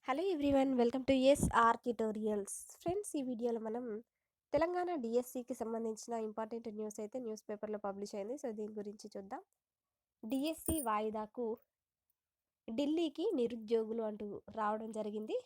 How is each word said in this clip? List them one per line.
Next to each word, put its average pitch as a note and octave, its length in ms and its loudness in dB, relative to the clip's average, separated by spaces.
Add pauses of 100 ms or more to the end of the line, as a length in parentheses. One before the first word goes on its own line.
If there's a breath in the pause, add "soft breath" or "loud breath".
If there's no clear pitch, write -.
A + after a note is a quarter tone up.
Hello C#4 180 0
everyone, C#4+ 480 4
welcome A#3+ 300 2
to C4+ 120 6 (120)
ఎస్ఆర్ A#3 520 8
Tutorials. G#3+ 760 -2 (220)
ఫ్రెండ్స్, F#4+ 380 -2
ఈ D4 100 0
వీడియోలో A#3 360 0
మనం A3 260 -4 (680)
తెలంగాణ F4+ 420 2
డిఎస్సికి B3 580 -2
సంబంధించిన A3+ 600 -4 (100)
ఇంపార్టెంట్ A3 480 -6
న్యూస్ G#3+ 280 -6
అయితే G#3+ 200 -6
న్యూస్ A3 240 -8
పేపర్‌లో G#3 360 -6
పబ్లిష్ G3+ 360 -6
అయింది. G#3 220 -4
So, C4 140 -4
దీని G#3+ 220 -6
గురించి G#3 340 -8
చూద్దాం. G#3 340 -10 (840)
"డిఎస్సి C#4 580 0
వాయిదాకు G#3+ 640 -2 (1200)
ఢిల్లీకి D4+ 580 0 (100)
నిరుద్యోగులు" A3+ 680 0
అంటూ G#3+ 240 -4 (280)
రావడం A3 360 0
జరిగింది. G#3+ 540 -4